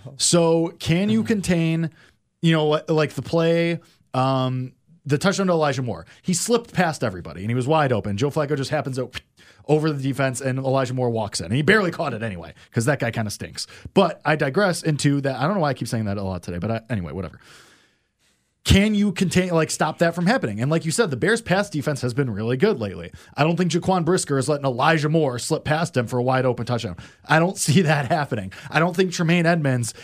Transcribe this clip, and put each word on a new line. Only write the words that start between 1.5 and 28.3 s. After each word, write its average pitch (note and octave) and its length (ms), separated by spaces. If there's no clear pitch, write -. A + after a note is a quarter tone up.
you E3 120
know, D3+ 180
li-, D3+ 180
like D#3 260
the C3+ 80
play, E3+ 580
um, C3 580
the C#3+ 140
touchdown G3 300
to F3+ 60
Elijah C#3+ 280
Moore? F#2+ 240
He F#3 100
slipped A#3 400
past E3+ 300
everybody, F2+ 380
and G#2+ 100
he A#2+ 60
was B2 100
wide D3 260
open. G2+ 240
Joe C#3 140
Flacco D3 260
just C3+ 140
happens C#3 260
to B2 140
over D3+ 260
the C#3 100
defense, C3+ 380
and C3 200
Elijah C3 340
Moore B2 160
walks A2 300
in. E2 60
And G2 80
he D3+ 80
barely G3 280
caught C#3 240
it G#2+ 80
anyway, E2+ 320
'cause A#2 120
that C#3+ 160
guy A#2 100
kinda A2 200
stinks. - 360
But F3 300
I D3+ 120
digress E3+ 460
into C#3+ 400
that. C3+ 180
I - 20
don't F3+ 120
know G3 60
why D3 100
I C3 40
keep A#2+ 140
saying A2 160
that G2+ 140
a G2+ 40
lot F#2 200
today, F2 160
but G#2 120
I, A2+ 180
anyway, F2 240
whatever. F2 260
Can G#3 300
you G3+ 180
contain, F#3 380
like, D#3+ 200
stop D#3 280
that E3+ 160
from F3 120
happening? C#3+ 340
And C3+ 100
like D#3+ 140
you E3 60
said, G#3+ 200
the C3 60
Bears' G3+ 240
pass G3+ 300
defense D3 320
has B2 100
been C3 160
really A2+ 300
good F#3+ 200
lately. F2+ 320
I C#3 80
don't E3 140
think F3 160
Jaquan F3+ 320
Brisker E3+ 320
is C3 100
letting C#3 200
Elijah D3 420
Moore D3 300
slip - 260
past D#3+ 320
him A#2 100
for B2 120
a B2 40
wide C3 220
open A#2+ 220
touchdown. A2+ 300
I D3+ 120
don't F3+ 200
<laughs> - 80
see D#3+ 160
that D3 260
happening. B2+ 440